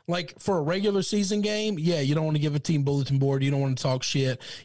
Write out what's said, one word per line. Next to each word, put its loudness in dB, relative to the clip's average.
Like, -6
for 0
a 0
regular 0
season 0
game, -2
yeah, 2
you 2
don't 0
wanna 0
give 0
a 0
team 0
bulletin 2
board. 2
You 2
don't 0
wanna 0
talk -2
shit. 0